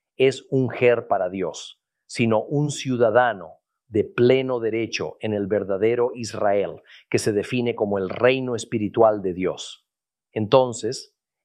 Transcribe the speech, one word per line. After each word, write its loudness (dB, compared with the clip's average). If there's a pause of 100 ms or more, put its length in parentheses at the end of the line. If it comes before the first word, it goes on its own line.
(160)
es 2
un 0
Ger 2
para 0
Dios, -8 (260)
sino 2
un -2
ciudadano 0 (280)
de 2
pleno 2
derecho -4
en -4
el -2
verdadero 0
Israel, -2 (260)
que 0
se -2
define -2
como -2
el -4
reino 0
espiritual 2
de -2
Dios. -6 (420)
Entonces, 0 (280)